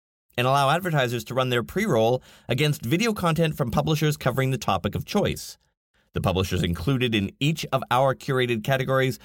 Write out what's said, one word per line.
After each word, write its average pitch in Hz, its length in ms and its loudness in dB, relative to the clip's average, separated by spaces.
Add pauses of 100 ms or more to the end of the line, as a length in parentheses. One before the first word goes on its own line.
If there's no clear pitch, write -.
(360)
and 123 80 0
allow 139 260 4
advertisers 147 520 0
to 120 120 -10
run 127 160 2
their 120 120 2
pre-roll 120 580 2 (280)
against 147 360 0
video 196 280 0
content 160 440 0
from 123 140 -2
publishers 151 460 0
covering 131 340 -2
the 131 80 -2
topic 101 380 -2
of - 80 -6
choice." - 520 -2 (580)
The - 60 -2
publishers 90 420 0
included 120 500 0
in 101 280 0
each 160 320 -2
of 135 180 -2
our 131 240 2
curated 123 480 -2
categories 131 640 0